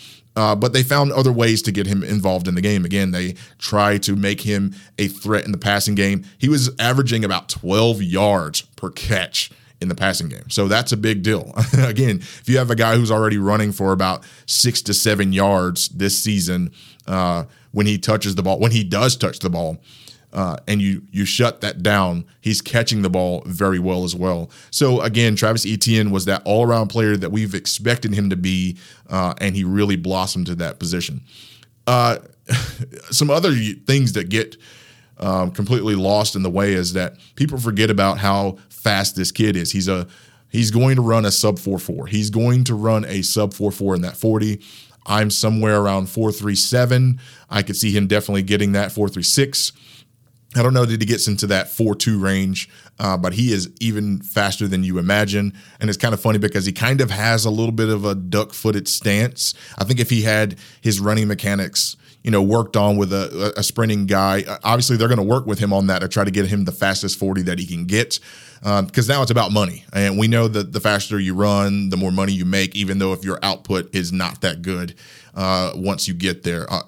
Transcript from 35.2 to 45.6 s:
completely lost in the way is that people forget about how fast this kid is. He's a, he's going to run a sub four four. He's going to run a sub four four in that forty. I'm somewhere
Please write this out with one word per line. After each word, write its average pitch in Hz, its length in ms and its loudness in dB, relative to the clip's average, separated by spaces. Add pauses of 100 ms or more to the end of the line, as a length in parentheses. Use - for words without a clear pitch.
completely 104 440 -2
lost 101 400 0
in 95 80 -2
the 92 80 0
way 98 220 0
is 90 220 -2
that 92 220 -4 (200)
people 139 220 0
forget 110 320 0
about 98 280 2
how 98 380 0 (140)
fast 98 460 -2
this 92 140 -2
kid 107 240 2
is. 85 160 -4
He's 95 180 -2
a, 90 180 -2 (420)
he's 113 220 0
going 131 260 4
to 127 60 2
run 113 240 4
a 101 40 2
sub 101 280 0
four 95 200 -4
four. 85 280 -8
He's 107 240 -2
going 123 340 4
to 123 100 0
run 107 300 2
a 95 180 -4
sub 101 320 0
four 101 160 0
four 95 240 0
in 90 60 0
that 87 160 -6
forty. 110 440 0 (440)
I'm 104 260 0
somewhere 107 500 2